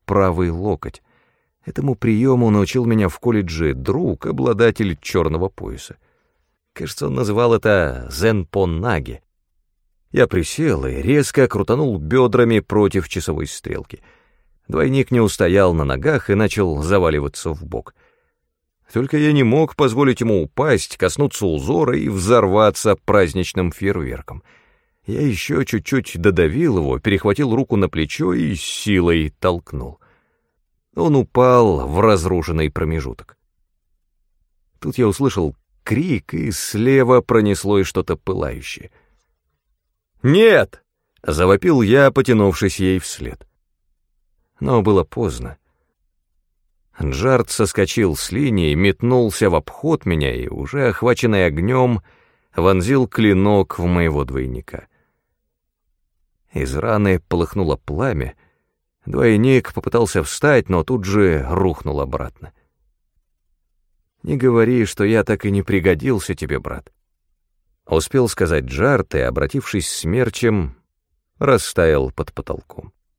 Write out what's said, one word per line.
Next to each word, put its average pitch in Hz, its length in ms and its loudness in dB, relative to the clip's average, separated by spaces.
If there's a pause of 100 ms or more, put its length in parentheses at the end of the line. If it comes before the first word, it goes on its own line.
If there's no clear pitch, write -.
правый 92 460 0
локоть. 90 520 -6 (640)
Этому 139 320 -4
приёму 120 540 2
научил 104 360 2
меня 110 220 2
в 82 100 -8
колледже 82 560 0
друг, 92 520 -4
обладатель 113 760 0
чёрного 82 480 -2
пояса. - 480 -14 (760)
Кажется, - 360 -8
он 135 60 -4
называл 117 380 0
это 82 580 0
зенпонаги. 90 1120 -2 (920)
Я 123 160 2
присел 90 580 -2
и 65 160 -6
резко 131 460 2
крутанул 113 500 -2
бёдрами 117 600 2
против 98 480 0
часовой 78 380 -6
стрелки. - 540 -12 (680)
Двойник 135 420 0
не 123 100 2
устоял 95 540 4
на 78 100 0
ногах 69 460 -2
и 98 40 4
начал 95 480 0
заваливаться 80 680 -2
в 78 120 -12
бок. - 300 -12 (960)
Только 135 260 -2
я 151 140 2
не 147 100 4
мог 131 340 2
позволить 131 440 2
ему 104 220 0
упасть, 120 540 -2
коснуться 107 500 -2
узора 123 520 0
и - 100 -4
взорваться 104 880 2
праздничным 92 760 0
фейерверком. 71 680 -6 (640)
Я 110 160 -4
ещё 143 420 -2
чуть-чуть - 560 -4
додавил 95 580 2
его, 67 200 -2
перехватил 107 560 0
руку 123 220 -2
на 95 120 2
плечо 90 460 -4
и 147 200 -2
силой 85 840 0
толкнул. 76 600 -6 (920)
Он 160 220 2
упал 120 680 4
в 76 140 -2
разрушенный 87 720 0
промежуток. 78 680 -8 (1400)
Тут 147 180 -8
я 123 80 4
услышал 101 500 0 (260)
крик, 139 520 -2
и 156 160 -4
слева 123 720 2
пронеслось 101 640 2
что-то 87 300 -4
пылающее. 76 720 -8 (1300)
«Нет!» — 170 600 4 (400)
завопил 98 600 4
я, 131 280 6
потянувшись 104 720 2
ей 92 180 0
вслед. - 480 -12 (1120)
Но 127 220 2
было 95 220 4
поздно. 64 520 -6 (1400)
Джард 101 500 0
соскочил 98 680 0
с - 160 -10
линии, 98 420 0
метнулся 104 760 2
в 85 40 0
обход 143 500 -4
меня 73 300 0
и, 60 140 -8
уже 123 400 -4
охваченный 110 580 2
огнём, 110 560 0 (540)
вонзил 95 500 2
клинок 101 720 2
в 87 80 -2
моего 82 380 0
двойника. 64 640 -10 (1600)
Из 67 220 -4
раны 101 460 0
полыхнуло 85 560 -2
пламя. 76 580 -6 (720)
Двойник 123 640 2
попытался 101 520 -2
встать, 135 440 0
но 90 140 0
тут 113 220 -4
же 92 440 2
рухнул 82 520 -2
обратно. - 520 -8 (1700)
«Не 131 120 -4
говори, 120 480 4
что 101 200 -2
я 107 180 4
так 104 240 -2
и 101 60 0
не 98 100 0
пригодился 95 720 0
тебе, 71 240 -6
брат», — - 340 -12 (920)
успел 113 420 0
сказать 80 360 0
Джарт 95 500 -2
и, 73 60 0
обратившись 73 680 -4
смерчем, 104 880 -2 (640)
растаял 82 720 0
под - 220 -10
потолком. - 600 -14 (260)